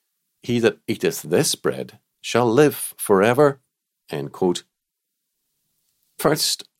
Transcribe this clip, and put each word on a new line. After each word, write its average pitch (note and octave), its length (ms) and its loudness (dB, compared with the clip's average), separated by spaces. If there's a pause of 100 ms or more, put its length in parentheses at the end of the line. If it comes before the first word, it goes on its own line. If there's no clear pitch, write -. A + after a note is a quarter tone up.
(400)
He A#2+ 200 -2
that A2+ 260 2
eateth F#2+ 360 -4
this F#2 340 0
bread C2 420 -6 (220)
shall A#2+ 280 0
live C3+ 480 2
forever." B2 640 2 (500)
End C#2+ 220 -8
quote. F#2 300 -2 (1600)
First, - 440 -2 (180)